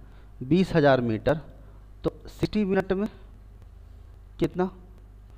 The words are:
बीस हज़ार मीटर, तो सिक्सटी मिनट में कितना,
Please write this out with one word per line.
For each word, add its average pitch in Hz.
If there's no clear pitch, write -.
बीस 160
हज़ार 143
मीटर, 117
तो 160
सिक्सटी 208
मिनट 190
में 202
कितना, 170